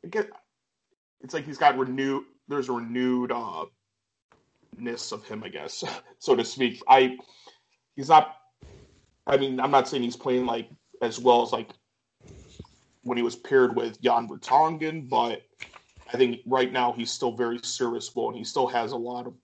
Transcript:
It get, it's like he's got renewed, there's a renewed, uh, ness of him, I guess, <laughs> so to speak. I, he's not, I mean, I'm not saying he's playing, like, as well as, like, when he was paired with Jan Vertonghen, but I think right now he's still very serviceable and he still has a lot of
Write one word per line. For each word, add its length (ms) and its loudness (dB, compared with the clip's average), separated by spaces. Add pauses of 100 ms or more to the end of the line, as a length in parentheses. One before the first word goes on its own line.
It 80 -16
get, 180 -4 (920)
it's 120 -16
like 100 -6
he's 140 -12
got 180 6
renewed, 500 -2 (220)
there's 220 -4
a 20 0
renewed, 600 0
uh, 340 -6 (1120)
ness 340 -8
of 160 -12
him, 160 -12
I 60 -12
guess, 340 -12 (180)
<laughs> 180 -20
so 160 4
to 100 0
speak. 420 -2
I, 300 6 (760)
he's 120 -10
not, 300 6 (880)
I 120 2
mean, 220 0
I'm 120 0
not 160 4
saying 160 -4
he's 120 -4
playing, 300 0
like, 240 -4 (320)
as 180 -4
well 220 6
as, 100 -2
like, 200 -6 (1300)
when 160 -4
he 60 0
was 120 -2
paired 400 4
with 240 -4
Jan 300 2
Vertonghen, 800 0
but 320 0 (720)
I 40 -4
think 280 4
right 260 2
now 200 0
he's 200 -6
still 200 -2
very 320 -4
serviceable 680 -4
and 80 -10
he 60 -12
still 240 -2
has 240 -2
a 60 -8
lot 280 -8
of 80 -14 (100)